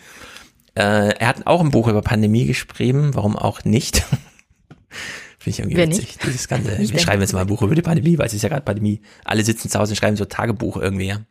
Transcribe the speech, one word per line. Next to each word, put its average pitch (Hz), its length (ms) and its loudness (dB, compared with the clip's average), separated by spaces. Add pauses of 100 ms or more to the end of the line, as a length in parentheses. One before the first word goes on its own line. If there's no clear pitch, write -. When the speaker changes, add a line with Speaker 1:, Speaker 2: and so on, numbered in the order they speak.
(760)
Speaker 1:
Äh, 104 420 2
er 113 100 0
hat - 200 -2
auch 175 140 4
ein 151 100 4
Buch 117 160 4
über 104 140 4
Pandemie 107 440 2
geschrieben, 131 680 0
warum 104 240 0
auch - 280 -2
nicht. - 440 2
<laughs> - 60 0 (1300)
Nicht 107 100 -6
irgendwie 110 180 -2
Speaker 2:
Wer 170 100 4
Speaker 1:
witzig. 165 200 0
Speaker 2:
nicht? - 180 -12
Speaker 1:
Dieses 127 220 -4
ganze, 127 240 -2
Speaker 2:
<laughs> 101 80 -4
Nicht 104 140 0
Speaker 1:
wir - 60 0
schreiben 98 220 2
jetzt 95 120 0
mal 92 80 0
ein 95 60 0
Buch 101 140 -2
über 104 140 2
die 165 60 4
Pandemie, 165 360 2
weil - 100 0
es - 60 -6
ist 104 100 -6
ja 101 60 0
gerade 143 120 -2
Pandemie. 107 400 -2 (240)
Alle 110 180 0
sitzen 110 260 -2
zu 101 100 0
Hause 107 120 0
und 104 60 -2
schreiben 107 180 2
so 101 100 -2
Tagebuch 101 520 -4
irgendwie, 95 300 -2
ja. 101 240 -6